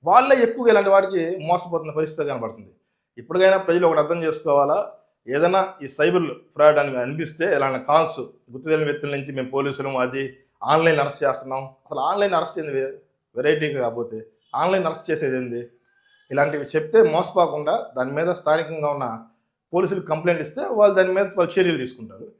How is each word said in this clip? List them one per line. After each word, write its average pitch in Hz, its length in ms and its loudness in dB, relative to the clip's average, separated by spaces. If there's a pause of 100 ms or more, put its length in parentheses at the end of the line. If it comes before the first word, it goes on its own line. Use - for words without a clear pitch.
వాళ్ళే 254 340 6
ఎక్కువగా 233 340 2
ఇలాంటి 196 220 4
వాటికి 190 300 2 (160)
మోసపోతున్న 165 520 -4
పరిస్థితి 156 380 -4
కనబడుతుంది. 110 420 -8 (460)
ఇప్పటికైనా 185 400 2
ప్రజలు 180 300 2
ఒకటి 156 140 4
అర్థం 165 220 -2
చేసుకోవాలా, 151 540 2 (500)
ఏదైనా 170 340 2 (200)
ఈ 135 80 -12
సైబర్ 165 380 0 (220)
ఫ్రాడ్ 151 300 6
అని 139 180 -2
అనిపిస్తే, 156 560 -6
ఇలాంటి 135 320 0
కాల్స్ 156 340 0 (300)
గుర్తు 127 160 -16
తెలియని 156 240 0
వ్యక్తుల 143 220 -6
నుంచి 139 200 -8
"మేము 131 180 -8
పోలీసులం, 139 480 -6
అది 127 260 -4 (380)
ఆన్‌లైన్ 156 400 2
అరెస్ట్ 135 220 -4
చేస్తున్నాం", 131 420 -4 (160)
అసలు 139 200 -8
ఆన్‌లైన్ 190 340 0
అరెస్ట్ 165 240 -2
ఏంది 151 140 -8
వే-, 135 200 -4 (420)
వెరైటీ 151 380 0
కాకపోతే 117 460 -6 (340)
ఆన్‌లైన్ 175 340 0
అరెస్ట్ 160 220 -8
చేసేది 143 280 -2
ఏంది? 120 260 -6 (680)
ఇలాంటివి 143 340 0
చెప్తే 156 380 2
మోసపోకుండా 160 720 0 (160)
దాని 131 220 -4
మీద 170 180 -2
స్థానికంగా 156 600 -2
ఉన్న 135 160 -4 (680)
పోలీసులు 180 280 0
కంప్లైంట్ 160 400 -2
ఇస్తే - 280 -8
వాళ్ళు 208 260 4
దాని 185 180 2
మీద 196 180 2
వాళ్ళు 175 200 0
చర్యలు 175 260 2
తీసుకుంటారు. 113 500 -12 (120)